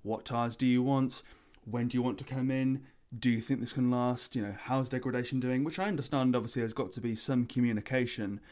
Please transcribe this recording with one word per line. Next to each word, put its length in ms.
"What 240
tyres 320
do 100
you 160
want? 400
When 220
do 100
you 40
want 160
to 60
come 260
in? 340
Do 140
you 100
think 200
this 120
can 200
last? 420
You 80
know, 160
how's 300
degradation 500
doing?" 240
Which 160
I 80
understand 480
obviously 280
has 100
got 200
to 80
be 140
some 320
communication 920